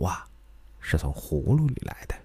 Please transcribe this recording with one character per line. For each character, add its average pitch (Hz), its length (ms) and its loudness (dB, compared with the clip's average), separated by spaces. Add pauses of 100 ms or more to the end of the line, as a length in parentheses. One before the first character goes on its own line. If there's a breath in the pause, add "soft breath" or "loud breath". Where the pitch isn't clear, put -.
啊， - 240 0 (540)
是 - 180 2
从 69 140 0
葫 85 440 2
芦 156 120 4
里 - 160 -2
来 - 240 -10
的。 - 160 -4